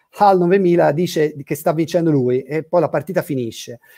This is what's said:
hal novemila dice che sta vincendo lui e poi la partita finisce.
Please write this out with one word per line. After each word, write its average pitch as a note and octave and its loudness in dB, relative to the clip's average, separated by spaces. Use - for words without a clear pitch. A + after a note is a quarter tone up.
hal G3 6
novemila F3 4
dice D#3 -2
che - -6
sta E3+ -2
vincendo E3 0
lui B2+ 0
e D3+ -6
poi E3+ 0
la C#3 0
partita D#3 -4
finisce. A#2+ -8